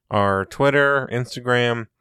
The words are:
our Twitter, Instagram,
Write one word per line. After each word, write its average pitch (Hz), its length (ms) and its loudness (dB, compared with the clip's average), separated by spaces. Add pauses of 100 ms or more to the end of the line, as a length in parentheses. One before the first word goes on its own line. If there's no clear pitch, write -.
(100)
our 98 340 2
Twitter, 139 640 2
Instagram, 120 800 -2 (120)